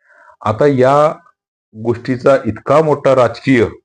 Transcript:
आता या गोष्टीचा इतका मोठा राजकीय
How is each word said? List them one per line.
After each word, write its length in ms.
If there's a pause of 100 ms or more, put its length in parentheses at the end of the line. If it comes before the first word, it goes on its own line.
(400)
आता 260
या 480 (600)
गोष्टीचा 600 (100)
इतका 360
मोठा 320
राजकीय 520 (180)